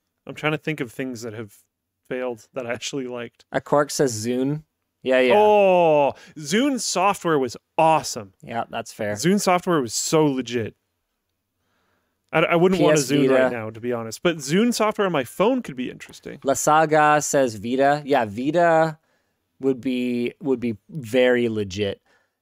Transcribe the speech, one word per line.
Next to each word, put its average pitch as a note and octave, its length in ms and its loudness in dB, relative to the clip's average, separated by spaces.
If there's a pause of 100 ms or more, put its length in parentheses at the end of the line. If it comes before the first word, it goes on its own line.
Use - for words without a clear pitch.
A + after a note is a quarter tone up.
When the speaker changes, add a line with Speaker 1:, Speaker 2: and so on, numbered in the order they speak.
(280)
Speaker 1:
I'm C#3 80 -14
trying D3+ 160 -4
to D3+ 60 -2
think D3+ 240 -8
of A#2+ 100 -8
things C3 300 -10
that A2+ 120 -12
have A2 220 -14 (540)
failed B2+ 440 -8
that B2+ 140 -10
I A#2+ 60 -6
actually B2+ 340 -8
liked. A#2+ 440 -14
Speaker 2:
A C#3 100 -4
Quark D3 300 0
says A2+ 340 -2
Zune. C3 380 -2 (400)
Yeah, B2+ 180 2
yeah. B2+ 160 4
Speaker 1:
Oh, F3+ 760 4 (220)
Zune A3 440 0
software F3+ 580 0
was B2 160 -4 (220)
awesome. D3 560 0 (100)
Speaker 2:
Yeah, A#2 260 -6
that's - 220 -10
fair. G#2 220 -6
Speaker 1:
Zune E3 260 0
software F3+ 420 0
was A2+ 120 -6
so D#3 320 2
legit. A#2+ 500 -4 (1600)
I, D3+ 80 2
I E3+ 160 2
wouldn't F#3 240 4
want D3+ 160 6
a D3 40 2
Speaker 2:
P - 0 -
S B2 100 -4
Speaker 1:
Zune C#3 180 4
right C3 140 4
Speaker 2:
Vita. B2 120 0
Speaker 1:
now, A2 140 -8
to A2+ 100 -14
be A#2+ 140 -4
honest, A2+ 280 -8
but E3+ 160 0
Zune F3+ 360 0
software G#3+ 340 0
on F3 60 -2
my C#3 100 0
phone A#3 380 0
could C#3 160 -12
be B2 120 -8
interesting. - 540 -16
Speaker 2:
La C3+ 100 0
Saga D3+ 680 2
says C3 340 0
Vita. C3+ 500 0
Yeah, C3 200 2
Vita D#3 760 0 (600)
would C3+ 180 0
be, B2 640 -2
would C3 180 -2
be A2+ 160 -4 (140)
very B2 580 2
legit. G2+ 540 -4 (400)